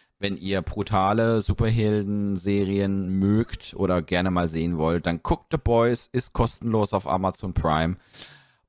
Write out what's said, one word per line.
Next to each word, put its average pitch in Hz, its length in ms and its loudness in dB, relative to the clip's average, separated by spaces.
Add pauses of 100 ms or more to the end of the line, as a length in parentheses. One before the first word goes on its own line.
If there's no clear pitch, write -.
(180)
Wenn 98 180 -4
ihr 95 260 -2
brutale 107 760 2
Superhelden-Serien 101 1700 0 (100)
mögt 104 560 0
oder 90 280 0
gerne 90 280 0
mal 87 160 2
sehen 82 320 -2
wollt, 82 280 0
dann 85 180 -2
guckt - 260 0
The 165 80 0
Boys, 117 540 2
ist 123 200 -4
kostenlos 113 640 0
auf 101 140 -2
Amazon 92 460 -2
Prime 80 420 0 (720)